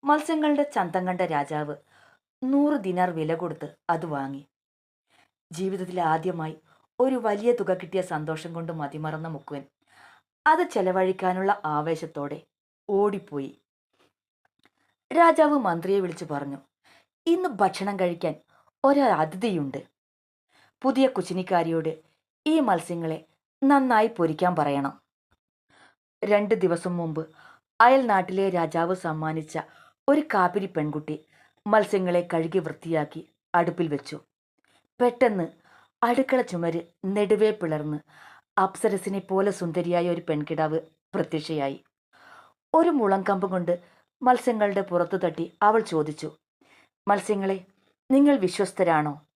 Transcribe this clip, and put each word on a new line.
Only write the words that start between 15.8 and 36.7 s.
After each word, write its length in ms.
വിളിച്ചു 300
പറഞ്ഞു, 260
"ഇന്ന് 220
ഭക്ഷണം 520
കഴിക്കാൻ 340
ഒരതിഥിയുണ്ട്. 1000
പുതിയ 240
കുച്ചിനിക്കാരിയോട് 960
ഈ 140
മത്സ്യങ്ങളെ 640
നന്നായി 420
പൊരിക്കാൻ 500
പറയണം." 440
രണ്ട് 300
ദിവസം 420
മുമ്പ് 340
അയൽ 260
നാട്ടിലെ 440
രാജാവ് 440
സമ്മാനിച്ച 640
ഒരു 140
കാപ്പിരി 320
പെൺകുട്ടി 580
മത്സ്യങ്ങളെ 680
കഴുകി 240
വൃത്തിയാക്കി 720
അടുപ്പിൽ 340
വെച്ചു. 320
പെട്ടെന്ന് 640
അടുക്കള 380
ചുമര് 420